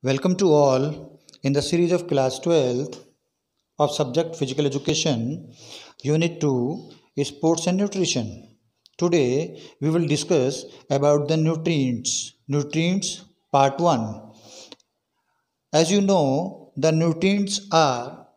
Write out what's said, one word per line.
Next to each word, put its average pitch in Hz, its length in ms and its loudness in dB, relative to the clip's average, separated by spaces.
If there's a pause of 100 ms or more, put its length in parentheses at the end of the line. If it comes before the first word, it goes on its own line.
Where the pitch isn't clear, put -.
Welcome 135 340 0
to 185 140 4
all 143 680 2 (240)
in 139 100 0
the 143 80 2
series 170 300 0
of 175 160 -2
class 131 320 0
twelfth 143 680 0 (720)
of 147 160 0
subject 156 420 -2
Physical 139 300 -2
Education, 139 880 -4 (480)
Unit 165 400 0
two, 135 480 -2 (340)
Sports 160 440 0
and 180 100 0
Nutrition. 175 800 -4 (400)
Today 160 640 0 (180)
we 151 120 0
will 165 160 0
discuss 143 580 0 (240)
about 147 380 2
the 160 100 0
nutrients. 156 960 -2 (140)
Nutrients 165 760 -2 (260)
part 139 280 2
one. 120 520 -2 (1400)
As 160 200 2
you 202 100 4
know, 180 760 0
the 156 160 2
nutrients 170 800 0
are 139 540 0 (120)